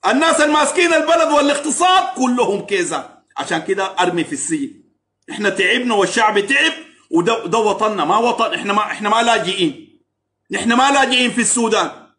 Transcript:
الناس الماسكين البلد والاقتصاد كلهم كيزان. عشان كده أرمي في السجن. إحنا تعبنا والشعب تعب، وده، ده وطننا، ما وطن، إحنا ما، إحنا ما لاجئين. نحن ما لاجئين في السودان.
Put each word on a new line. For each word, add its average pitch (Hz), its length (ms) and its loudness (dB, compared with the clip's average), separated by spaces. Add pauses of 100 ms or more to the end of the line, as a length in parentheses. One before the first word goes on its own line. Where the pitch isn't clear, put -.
(100)
الناس 302 300 2
الماسكين 302 540 2
البلد 311 380 2
والاقتصاد 294 680 2 (140)
كلهم 247 500 0
كيزان. 165 380 -4 (320)
عشان 160 260 -4
كده 190 220 -2 (160)
أرمي 170 240 0
في - 80 -8
السجن. 143 380 -6 (600)
إحنا 208 180 -2
تعبنا 220 460 0
والشعب 208 460 2
تعب، 277 320 0 (380)
وده، 214 360 0
ده 208 120 0
وطننا، 208 460 0
ما 180 140 2
وطن، 233 360 0
إحنا 202 180 -4
ما، 208 100 2
إحنا 208 260 -4
ما 226 140 2
لاجئين. 196 760 -2 (500)
نحن 233 220 -2
ما 262 180 4
لاجئين 254 400 2
في 247 100 -4
السودان. 214 500 0 (280)